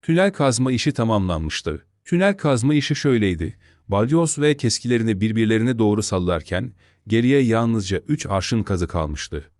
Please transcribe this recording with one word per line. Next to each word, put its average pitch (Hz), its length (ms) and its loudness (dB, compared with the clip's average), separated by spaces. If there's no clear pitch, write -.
Tünel 185 320 2
kazma 131 380 0
işi 127 200 0
tamamlanmıştı. 87 920 -2
Tünel 196 320 2
kazma 139 360 2
işi 147 220 0
şöyleydi. 101 640 0
Balyoz 139 520 0
ve 147 180 2
keskilerini 113 640 0
birbirlerine 110 580 0
doğru 104 240 2
sallarken 90 720 -4
geriye 120 340 2
yalnızca 113 680 0
üç 147 180 -4
arşın 98 380 -2
kazı 87 240 -2
kalmıştı. 76 720 -6